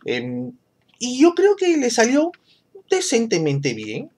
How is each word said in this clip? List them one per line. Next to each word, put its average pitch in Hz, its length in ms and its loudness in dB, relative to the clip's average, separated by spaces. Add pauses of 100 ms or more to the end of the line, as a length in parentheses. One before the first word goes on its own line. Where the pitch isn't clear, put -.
Em, 123 460 -6 (480)
y 247 220 -2
yo 339 120 6
creo 403 220 4
que 349 220 2
le 254 120 0
salió 262 420 2 (580)
decentemente 165 840 0
bien, 107 440 -10